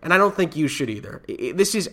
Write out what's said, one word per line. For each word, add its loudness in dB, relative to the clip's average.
And 2
I 6
don't 4
think 0
you 0
should -2
either. -12
I, -6
I, -4
this 2
is -2